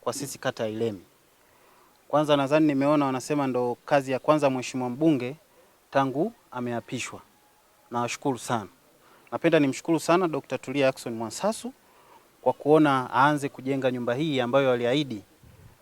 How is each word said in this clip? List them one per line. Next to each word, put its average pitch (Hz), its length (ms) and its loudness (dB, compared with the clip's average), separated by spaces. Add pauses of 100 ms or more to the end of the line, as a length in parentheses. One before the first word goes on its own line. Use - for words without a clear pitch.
kwa 120 120 -4
sisi 139 260 -10
kata - 240 -4
ya 113 60 -2
Ilemi. 110 320 -4 (1080)
Kwanza 147 280 2
nadhani 143 300 4
nimeona 143 400 2
wanasema 135 400 -2
ndo 123 380 -2
kazi 135 280 0
ya 127 60 0
kwanza 147 320 2
mheshimiwa 127 400 -4
mbunge 139 460 0 (540)
tangu 135 420 0 (180)
ameapishwa. 120 680 -8 (720)
Nawashukuru 120 480 -4
sana. 110 300 -4 (640)
Napenda 160 280 2
nimshukuru 147 400 -2
sana 175 280 2
Dokta 139 300 -6
Tulia 135 300 0
Ackson 135 260 -6
Mwansasu 185 580 -6 (720)
kwa 127 100 2
kuona 143 640 4
aanze 143 340 4
kujenga 131 420 -2
nyumba 123 240 -2
hii 143 260 -2
ambayo 127 320 2
aliahidi 120 500 0 (600)